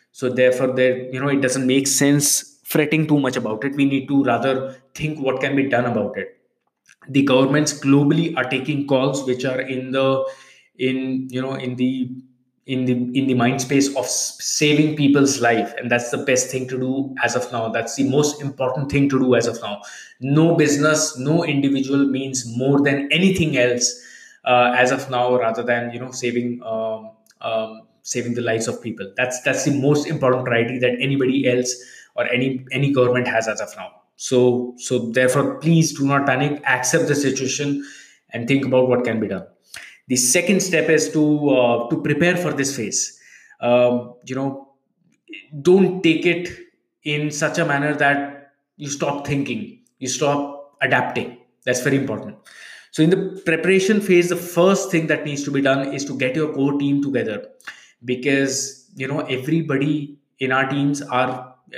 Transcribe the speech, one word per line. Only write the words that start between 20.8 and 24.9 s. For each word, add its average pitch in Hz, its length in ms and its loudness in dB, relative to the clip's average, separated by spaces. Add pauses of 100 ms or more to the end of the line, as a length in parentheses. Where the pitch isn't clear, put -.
no 156 260 0
individual 139 640 2
means 127 380 -4 (120)
more 139 240 2
than 143 300 0
anything 165 460 2
else, 123 360 2 (520)
uh, 123 320 4
as 127 160 4